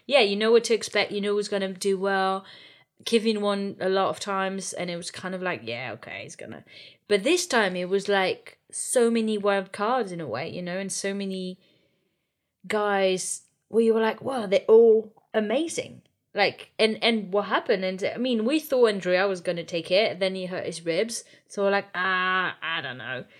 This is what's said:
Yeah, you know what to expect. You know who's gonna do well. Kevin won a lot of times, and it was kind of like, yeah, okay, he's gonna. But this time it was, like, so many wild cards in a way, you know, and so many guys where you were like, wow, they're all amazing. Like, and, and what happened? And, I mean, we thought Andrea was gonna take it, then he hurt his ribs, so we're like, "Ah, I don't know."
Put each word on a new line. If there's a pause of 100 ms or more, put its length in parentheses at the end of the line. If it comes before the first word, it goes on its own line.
Yeah,
you
know
what
to
expect.
You
know
who's
gonna
do
well. (600)
Kevin
won
a
lot
of
times,
and
it
was
kind
of
like,
yeah,
okay,
he's
gonna. (420)
But
this
time
it
was,
like, (140)
so
many
wild
cards
in
a
way,
you
know,
and
so
many (1080)
guys (260)
where
you
were
like,
wow,
they're
all (200)
amazing. (320)
Like,
and,
and
what
happened?
And, (100)
I
mean,
we
thought
Andrea
was
gonna
take
it,
then
he
hurt
his
ribs, (240)
so
we're
like,
"Ah,
I
don't
know." (160)